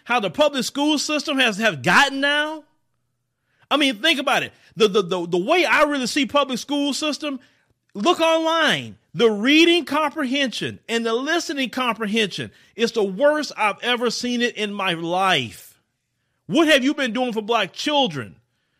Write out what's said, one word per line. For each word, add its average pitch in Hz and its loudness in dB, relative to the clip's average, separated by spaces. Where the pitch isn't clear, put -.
how 240 0
the 190 -2
public 285 2
school 294 0
system 294 -2
has, 226 0
have 190 -2
gotten 269 4
now? 294 -2
I 262 2
mean, 269 2
think 285 0
about 240 0
it. 110 -10
The, 214 4
the, 208 2
the, 175 -4
the 175 0
way 302 2
I 254 2
really 285 0
see 285 0
public 269 0
school 285 -2
system, 294 -6
look 330 0
online. 320 0
The 220 4
reading 302 4
comprehension 269 -2
and 233 -2
the 226 -2
listening 285 -2
comprehension 214 -4
is 226 0
the 220 0
worst 269 0
I've 202 -2
ever 240 0
seen 240 -4
it 240 0
in 202 -6
my 190 -2
life. 170 -2
What 311 2
have 277 4
you 285 0
been 269 -4
doing 247 -2
for 214 -6
black 208 -2
children? 175 -2